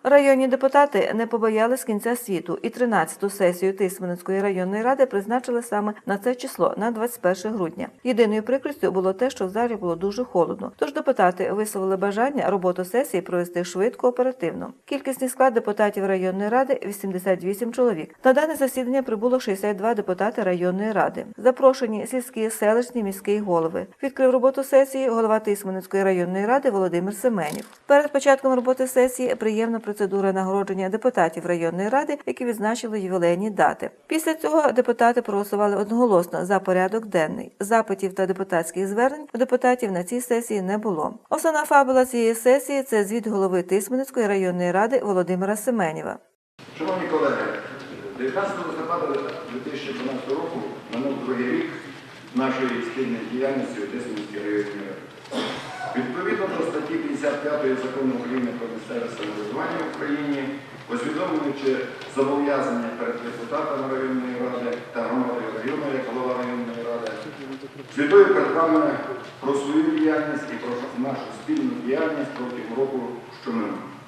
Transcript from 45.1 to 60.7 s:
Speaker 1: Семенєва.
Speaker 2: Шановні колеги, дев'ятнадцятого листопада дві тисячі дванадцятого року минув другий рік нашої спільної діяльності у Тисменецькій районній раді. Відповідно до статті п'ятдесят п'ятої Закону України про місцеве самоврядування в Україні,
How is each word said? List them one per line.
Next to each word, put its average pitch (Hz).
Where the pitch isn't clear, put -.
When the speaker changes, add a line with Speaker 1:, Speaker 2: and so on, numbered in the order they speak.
Speaker 1:
Семенєва. 180
Speaker 2:
Шановні 175
колеги, 143
дев'ятнадцятого 147
листопада -
дві 123
тисячі 139
дванадцятого 131
року -
минув 120
другий 123
рік -
нашої 123
спільної 117
діяльності 127
у 101
Тисменецькій 104
районній 101
раді. -
Відповідно 185
до 160
статті 151
п'ятдесят 143
п'ятої 135
Закону 131
України 120
про 117
місцеве 117
самоврядування 107
в 151
Україні, 143